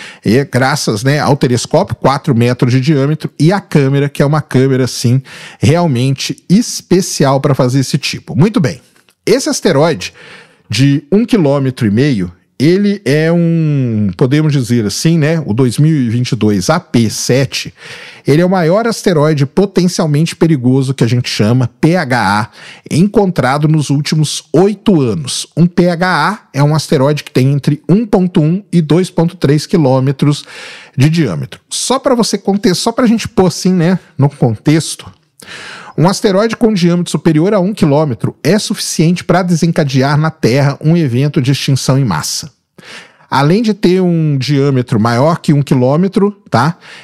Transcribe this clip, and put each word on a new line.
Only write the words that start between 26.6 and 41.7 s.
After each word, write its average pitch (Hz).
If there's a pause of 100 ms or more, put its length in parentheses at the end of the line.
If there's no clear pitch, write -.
um 147
asteroide 143
que -
tem 131
entre 143
um 208
ponto 185
um 175
e 170
dois 156
ponto 170
três 143
quilômetros 139 (500)
de 131
diâmetro. 110
Só -
pra 262
você 226
conter, 196
só -
pra 254
gente 220
pôr 185
assim, 180
né, 180 (200)
no 139
contexto, 147 (880)
um 156
asteroide 208
com 220
diâmetro 175
superior 165
a 208
um 190
quilômetro 147
é 185
suficiente -
pra 175
desencadear 151
na 156
Terra 139
um 160
evento 143
de 123
extinção 135